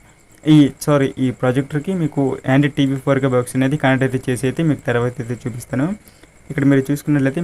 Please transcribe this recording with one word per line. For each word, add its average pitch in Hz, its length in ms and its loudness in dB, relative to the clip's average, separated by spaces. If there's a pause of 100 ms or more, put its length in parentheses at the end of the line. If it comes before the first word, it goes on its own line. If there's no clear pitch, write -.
(540)
ఈ, - 20 10 (280)
సారీ, 143 220 2 (180)
ఈ 127 40 2 (120)
ప్రొజెక్టర్కి 143 600 -2
మీకు 147 220 -2 (300)
Android 139 260 2
టీవీ 135 260 0
ఫోర్ 139 180 2
కే 139 120 0
బాక్స్ 123 240 -2
అనేది 135 260 0
కనెక్ట్ 131 220 2
అయితే 131 200 -2
చేసి 127 220 -4
అయితే 127 200 -4
మీకు 131 200 0
తర్వాత 120 340 -2
అయితే 117 120 -8 (100)
చూపిస్తాను. 123 420 -4 (640)
ఇక్కడ 139 200 -2
మీరు 139 180 4
చూసుకున్నట్లయితే 143 560 0